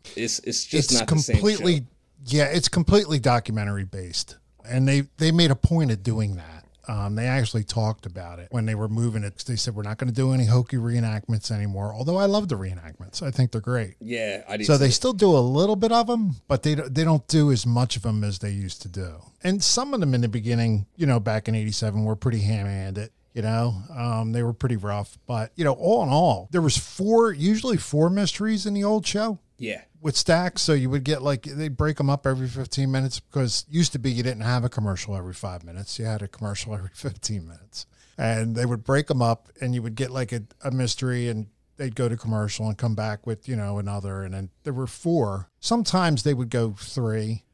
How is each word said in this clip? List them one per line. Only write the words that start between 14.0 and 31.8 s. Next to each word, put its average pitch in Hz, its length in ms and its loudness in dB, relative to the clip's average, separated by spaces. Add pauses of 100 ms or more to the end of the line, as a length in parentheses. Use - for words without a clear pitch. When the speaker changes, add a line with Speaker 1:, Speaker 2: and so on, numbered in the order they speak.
Speaker 1:
Yeah, 110 480 -4
I 104 80 -6
do 107 60 -4
Speaker 2:
So 139 160 6
they 139 80 6
Speaker 1:
too. 123 60 6
Speaker 2:
still 254 200 2
do 185 240 6
a 127 60 6
little 156 320 2
bit 214 160 2
of 233 180 4
'em, 220 280 0 (100)
but 135 160 0
they, 151 140 2
they 139 260 -2
don't 160 240 4
do 147 240 4
as 120 160 2
much 120 300 2
of 113 100 -6
'em 107 160 0
as 101 160 -2
they 104 140 -6
used 98 300 -6
to 92 60 -12
do. 85 280 -8 (260)
And 190 220 0
some 269 300 2
of 240 40 0
them 143 160 4
in 123 60 4
the 120 80 2
beginning, 113 640 0
you 160 120 0
know, 135 120 4
back 107 300 -2
in 110 80 0
eighty-seven 107 480 -2
were 110 100 0
pretty 113 280 -2
ham-handed. 101 680 -4 (240)
You 117 80 -4
know, 113 400 0 (100)
um, 117 380 -4
they 117 140 -2
were 117 100 -2
pretty 120 220 -2
rough, 101 500 -6
but, 110 300 -4
you 170 80 -2
know, 139 100 4
all 214 300 2
in 139 40 0
all, 143 440 2
there 175 100 4
was 147 160 2
four, 220 540 2
usually 208 440 2
four 156 320 2
mysteries 202 560 0
in 208 100 -2
the 202 100 0
old 208 220 2
show. 214 340 -2 (180)
Speaker 1:
Yeah. 107 240 -8 (180)
Speaker 2:
With 156 160 0
Stack, 175 420 2
so - 140 2
you 131 160 2
would 135 160 0
get, 143 180 0
like, 139 200 0
they'd 143 340 -6
break 151 240 0